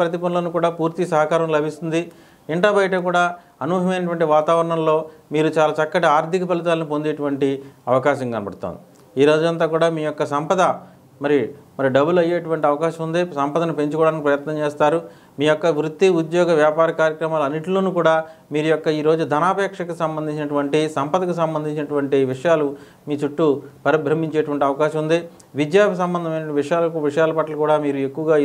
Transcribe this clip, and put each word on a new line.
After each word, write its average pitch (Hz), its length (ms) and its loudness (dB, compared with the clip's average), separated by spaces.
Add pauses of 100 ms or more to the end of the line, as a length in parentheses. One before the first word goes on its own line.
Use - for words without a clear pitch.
ప్రతి 170 220 0
పనులను 175 340 -2
కూడా 170 220 2
పూర్తి 165 240 -2 (100)
సహకారం 160 440 2
లభిస్తుంది. 156 440 -2 (540)
ఇంటా 185 240 2
బయట 190 160 2 (140)
కూడా 175 160 2 (400)
అనూహ్యమైనటువంటి 180 680 0
వాతావరణంలో 160 640 2 (380)
మీరు 156 240 2
చాలా 151 220 4
చక్కటి 165 360 2
ఆర్థిక 170 340 -2
ఫలితాలను 165 440 0
పొందేటువంటి 147 560 -2 (420)
అవకాశం 131 420 2
కనబడుతోంది. 95 460 -8 (420)
ఈ 147 80 8
రోజంతా 165 440 2
కూడా 165 220 2
మీ 156 120 -4
యొక్క 147 160 -4 (100)
సంపద 156 280 -2 (600)
మరి, 143 140 2 (420)
మరి 135 180 0
డబుల్ 160 260 4
అయ్యేటువంటి 165 480 -2
అవకాశం 160 360 -2
ఉంది. 165 140 -2 (200)
సంపదను 151 380 -2
పెంచుకోవడానికి 156 480 0
ప్రయత్నం 143 360 0
చేస్తారు. 151 360 0 (400)
మీ 139 100 0
యొక్క 151 180 0 (120)
వృత్తి, 156 280 0 (140)
ఉద్యోగ, 165 280 2 (120)
వ్యాపార 156 280 4 (120)
కార్యక్రమాలు 160 460 0
అన్నింటిలోనూ 180 520 -2
కూడా 160 160 4 (400)
మీరు 151 180 0
యొక్క 156 140 -2 (140)
ఈరోజు 160 220 2 (100)
ధనాపేక్షకు 185 680 -2
సంబంధించినటువంటి, 151 800 -2 (160)
సంపదకు 175 440 -2
సంబంధించినటువంటి 151 800 -2 (140)
విషయాలు 151 340 2 (420)
మీ 147 140 -2
చుట్టూ 147 240 0 (400)
పరిభ్రమించేటువంటి 151 840 0
అవకాశం 151 340 -2
ఉంది. 160 140 2 (420)
విద్యాకు 185 420 2
సంబంధమైన 165 580 -4
విషయాలకు, 165 380 0 (100)
విషయాల 160 300 2
పట్ల 156 240 -4
కూడా 151 140 4 (100)
మీరు 139 220 -2
ఎక్కువగా 156 360 0